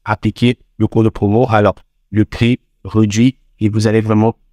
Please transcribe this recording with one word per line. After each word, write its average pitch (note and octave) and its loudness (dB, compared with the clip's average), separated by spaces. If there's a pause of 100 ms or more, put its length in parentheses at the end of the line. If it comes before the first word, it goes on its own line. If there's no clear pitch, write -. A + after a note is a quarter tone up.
appliquez A2+ -2 (200)
le G#2+ 0
code A2 0
promo, G#2+ 0
alors G#2 2 (360)
le G#2 0
prix A#2+ -2 (220)
réduit A2 0 (240)
et G#2+ 0
vous A2 -2
allez A2 2
vraiment G#2+ 0 (160)